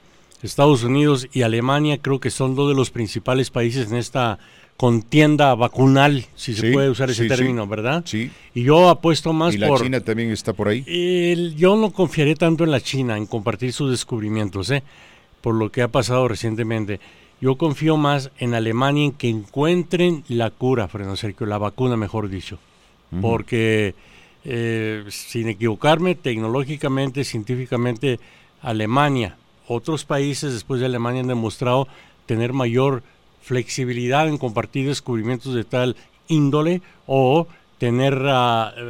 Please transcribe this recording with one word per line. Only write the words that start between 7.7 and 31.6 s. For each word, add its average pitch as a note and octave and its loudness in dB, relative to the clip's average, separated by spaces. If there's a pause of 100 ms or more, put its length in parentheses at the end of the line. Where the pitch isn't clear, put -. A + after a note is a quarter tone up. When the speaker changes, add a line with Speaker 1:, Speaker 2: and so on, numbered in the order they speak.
Speaker 2:
Sí. A2+ -6 (240)
Speaker 1:
Y A#2+ -2
yo D#3+ 8
apuesto E3 4
más D#3+ 2
Speaker 2:
¿Y G#2 -2
la G#2 2
Speaker 1:
por C3+ 4
Speaker 2:
China B2+ -2
también A2+ -2
está G#2+ -4
por G#2 -2
ahí? A2 0
Speaker 1:
El, F3 0
yo F3+ 4
no A3 2
confiaré D#3+ 0
tanto E3 2
en D#3+ 2
la C3 2
China, A#2+ -2
en G#2+ -4
compartir A2+ -4
sus C#3 -2
descubrimientos, G#2+ -4
¿eh? C#3 -2 (600)
Por A#2 0
lo A2 0
que B2 -2
ha A#2+ 0
pasado B2 0
recientemente. A2 -4 (440)
Yo C3 2
confío D#3 0
más C#3+ 0
en A#2+ -2
Alemania, B2 0
en C#3+ 0
que - -4
encuentren D#3+ 0
la A#2 0
cura, A#2 0
Fernando G2 -8
Sergio, G#2+ -8
la G#2 -2
vacuna, A2+ -2
mejor G#2+ -4
dicho. F2+ -12 (540)
Speaker 2:
Ujú. E2+ -6
Speaker 1:
Porque, A2 0 (520)
eh, A2+ -4
sin A2+ -6
equivocarme, D3 0
tecnológicamente, C3+ -4
científicamente, B2 -2 (440)
Alemania, A#2+ 0 (320)
otros C#3 -4
países C#3+ -4
después A#2+ -6
de B2+ -2
Alemania B2 -2
han B2+ -4
demostrado B2 0 (380)